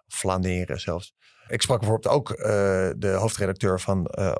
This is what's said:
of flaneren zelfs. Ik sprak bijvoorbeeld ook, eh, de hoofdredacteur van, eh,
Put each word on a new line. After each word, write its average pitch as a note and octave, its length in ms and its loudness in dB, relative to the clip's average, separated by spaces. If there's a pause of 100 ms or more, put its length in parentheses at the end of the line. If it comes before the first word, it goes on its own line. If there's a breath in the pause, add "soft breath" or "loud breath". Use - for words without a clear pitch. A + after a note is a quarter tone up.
of - 80 -14
flaneren F#2 640 0
zelfs. F2 340 -6 (340 soft breath)
Ik A#2+ 140 -4
sprak A#2+ 180 2
bijvoorbeeld A2 340 0
ook, C#3+ 180 0
eh, - 140 -6 (520)
de G2 220 0
hoofdredacteur F#2+ 600 0
van, F#2 260 0
eh, - 340 -2